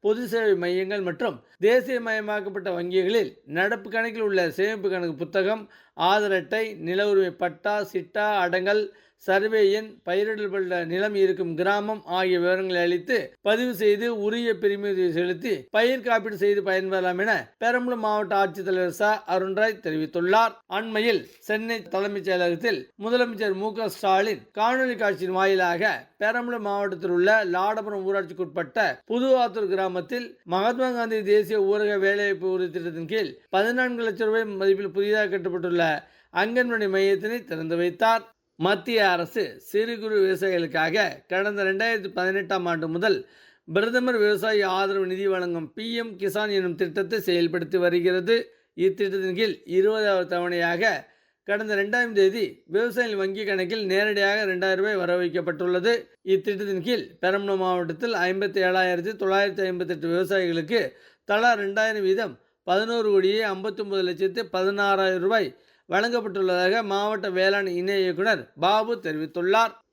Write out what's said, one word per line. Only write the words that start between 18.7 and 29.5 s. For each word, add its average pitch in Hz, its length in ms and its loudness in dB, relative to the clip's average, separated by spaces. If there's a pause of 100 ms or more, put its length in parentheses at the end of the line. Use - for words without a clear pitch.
ச 208 80 4 (260)
அருண்ராய் 190 400 0 (120)
தெரிவித்துள்ளார். 170 680 2 (220)
அண்மையில் 220 440 0 (280)
சென்னை 226 300 -2 (160)
தலைமைச் 196 340 -2
செயலகத்தில் 180 520 0 (260)
முதலமைச்சர் 220 560 0
மு 220 160 -2
க 226 180 -2
ஸ்டாலின் 196 480 2 (160)
காணொலி 254 420 0
காட்சியின் 185 360 0
வாயிலாக 185 540 2 (300)
பெரம்பலூர் 233 460 -2
மாவட்டத்தில் 190 500 -2
உள்ள 202 180 6 (200)
லாடபுரம் 202 500 -2
ஊராட்சிக்குட்பட்ட 180 800 -2 (260)
புது 262 300 4
ஆத்தூர் 214 320 -2